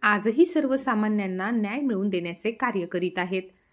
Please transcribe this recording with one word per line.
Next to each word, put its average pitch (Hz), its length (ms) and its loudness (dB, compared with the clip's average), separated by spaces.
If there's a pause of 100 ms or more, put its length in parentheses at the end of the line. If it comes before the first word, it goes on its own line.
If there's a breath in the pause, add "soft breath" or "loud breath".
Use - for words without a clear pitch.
आजही 214 420 4
सर्वसामान्यांना 214 1080 0
न्याय 220 300 -2
मिळवून 208 280 0
देण्याचे 175 420 -2
कार्य 226 360 -2
करीत 180 320 -2
आहेत. 185 240 -2 (300)